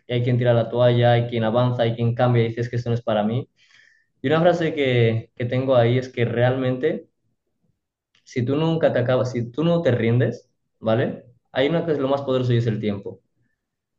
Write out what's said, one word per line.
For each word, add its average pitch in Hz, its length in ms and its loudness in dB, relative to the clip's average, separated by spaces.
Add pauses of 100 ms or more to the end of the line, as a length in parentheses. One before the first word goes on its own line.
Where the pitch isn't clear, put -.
y 120 60 -4
hay 120 100 -2
quien 123 140 0
tira 120 160 2
la 117 140 2
toalla, 120 440 4
hay 117 160 2
quien 113 160 -2
avanza, 123 400 0
hay 117 100 0
quien 117 220 -2
cambia 123 280 2
y 113 40 -2
dice, 113 140 -6
"Es 117 60 -4
que - 80 -8
esto 117 140 -4
no 117 40 0
es 113 80 -4
para 107 200 0
mí". 113 260 -4 (760)
Y 131 60 -2
una 156 120 2
frase 170 340 2
que, 120 600 0
que 123 100 -6
tengo 131 300 0
ahí 120 220 4
es 127 120 -4
que 120 140 -2
realmente, 127 840 -2 (1160)
si 123 200 -6
tú 135 120 -2
nunca 160 360 0
te 127 80 -2
acabas, 123 320 0
si 117 180 -6
tú 151 140 -4
no 170 180 2
te 135 100 2
rindes, 117 580 0 (280)
¿vale? 117 460 -2 (280)
Hay 135 160 0
una 160 180 -2
que 170 60 -2
es 143 60 0
lo 135 100 -2
más 139 140 -2
poderoso 127 300 -2
y 120 60 2
es 113 80 -2
el 101 140 -2
tiempo. 101 400 -6 (800)